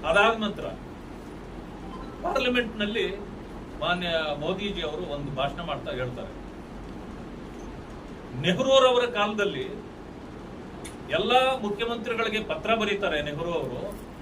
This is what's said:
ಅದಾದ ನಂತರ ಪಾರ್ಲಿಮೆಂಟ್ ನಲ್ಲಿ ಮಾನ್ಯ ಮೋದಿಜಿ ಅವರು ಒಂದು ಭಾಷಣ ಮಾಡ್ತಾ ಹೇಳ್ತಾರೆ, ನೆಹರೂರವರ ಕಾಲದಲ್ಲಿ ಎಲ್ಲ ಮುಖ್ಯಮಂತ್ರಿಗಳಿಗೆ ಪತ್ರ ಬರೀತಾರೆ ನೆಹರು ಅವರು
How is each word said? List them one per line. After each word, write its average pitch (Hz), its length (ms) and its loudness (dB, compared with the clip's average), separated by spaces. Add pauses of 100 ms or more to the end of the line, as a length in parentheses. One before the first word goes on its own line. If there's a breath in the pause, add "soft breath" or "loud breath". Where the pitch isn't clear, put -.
ಅದಾದ 214 340 6
ನಂತರ 208 240 -2 (1600)
ಪಾರ್ಲಿಮೆಂಟ್ 247 560 2
ನಲ್ಲಿ 202 380 0 (640)
ಮಾನ್ಯ 175 280 2 (300)
ಮೋದಿಜಿ 180 440 -2
ಅವರು 156 200 -2
ಒಂದು 143 320 -4
ಭಾಷಣ 143 280 -2
ಮಾಡ್ತಾ 151 300 -4
ಹೇಳ್ತಾರೆ, 123 500 -6 (2000)
ನೆಹರೂರವರ 247 680 8
ಕಾಲದಲ್ಲಿ 208 840 0 (1160)
ಎಲ್ಲ 247 500 6
ಮುಖ್ಯಮಂತ್ರಿಗಳಿಗೆ 226 840 0
ಪತ್ರ 160 300 2
ಬರೀತಾರೆ 202 480 2
ನೆಹರು 151 300 -2
ಅವರು 147 680 -4